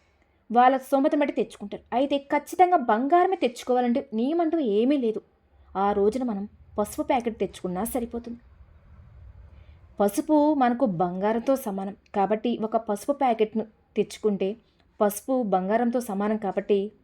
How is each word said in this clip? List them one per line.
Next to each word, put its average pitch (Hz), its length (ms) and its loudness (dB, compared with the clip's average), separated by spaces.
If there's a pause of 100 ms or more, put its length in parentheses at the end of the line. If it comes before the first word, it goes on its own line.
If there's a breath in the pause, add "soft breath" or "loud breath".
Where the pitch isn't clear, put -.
(520)
వాళ్ళ 254 260 4
స్తోమతను 277 420 0
బట్టి 294 160 0
తెచ్చుకుంటారు. - 600 -8
అయితే 277 220 2
ఖచ్చితంగా 311 600 2
బంగారమే 277 580 2
తెచ్చుకోవాలంటే 247 800 0
నియమంటూ 320 460 0
ఏమీ 247 380 2
లేదు. 220 240 -2 (560)
ఆ 202 140 2
రోజున 214 320 2
మనం 208 260 -6 (300)
పసుపు 208 240 -4
ప్యాకెట్ 240 360 -2
తెచ్చుకున్నా 185 440 -4
సరిపోతుంది. 233 560 -8 (1600 soft breath)
పసుపు 302 540 2
మనకు 247 320 2
బంగారంతో 196 680 0
సమానం 196 400 -8 (200)
కాబట్టి 214 480 0
ఒక 220 140 -2
పసుపు 214 340 -2
ప్యాకెట్ను 226 540 0 (320)
తెచ్చుకుంటే, 202 600 -2 (440)
పసుపు 240 420 0
బంగారంతో 208 560 0
సమానం 214 380 -2
కాబట్టి 202 540 -2 (120)